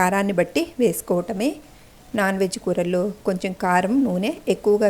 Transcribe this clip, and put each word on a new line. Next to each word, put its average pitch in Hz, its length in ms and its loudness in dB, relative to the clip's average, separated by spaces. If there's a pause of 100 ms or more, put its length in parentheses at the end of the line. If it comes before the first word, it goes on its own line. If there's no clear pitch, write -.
కారాన్ని 196 400 2
బట్టి 285 240 0 (180)
వేసుకోవటమే. 190 720 -2 (640)
నాన్ 190 220 0
వెజ్ 185 240 0
కూరల్లో 180 360 0 (260)
కొంచెం 185 260 -2 (100)
కారం, 185 320 2 (100)
నూనె 196 260 -2 (220)
ఎక్కువగా 208 380 2